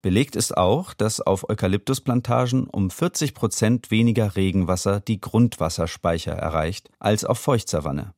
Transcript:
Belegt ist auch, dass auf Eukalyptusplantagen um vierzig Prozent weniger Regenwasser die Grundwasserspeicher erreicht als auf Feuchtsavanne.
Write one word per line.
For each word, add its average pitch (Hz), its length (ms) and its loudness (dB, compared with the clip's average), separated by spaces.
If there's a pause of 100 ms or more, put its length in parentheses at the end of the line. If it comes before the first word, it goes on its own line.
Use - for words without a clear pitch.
Belegt 98 340 2
ist - 220 -2
auch, 104 360 2
dass 107 280 -2
auf - 280 -2
Eukalyptusplantagen 123 1160 0
um 98 240 -2
vierzig - 420 -4
Prozent 113 580 0
weniger 110 440 2
Regenwasser 95 640 0
die 104 220 -4
Grundwasserspeicher 85 1120 0
erreicht 80 560 -4 (100)
als 107 260 0
auf - 140 0
Feuchtsavanne. 78 800 -2